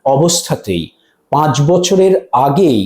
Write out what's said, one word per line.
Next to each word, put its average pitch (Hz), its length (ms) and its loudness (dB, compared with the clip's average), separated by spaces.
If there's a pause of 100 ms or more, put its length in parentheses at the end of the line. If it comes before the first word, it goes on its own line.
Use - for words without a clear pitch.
অবস্থাতেই 135 800 -2 (480)
পাঁচ 147 300 0
বছরের 185 520 2 (200)
আগেই 143 520 2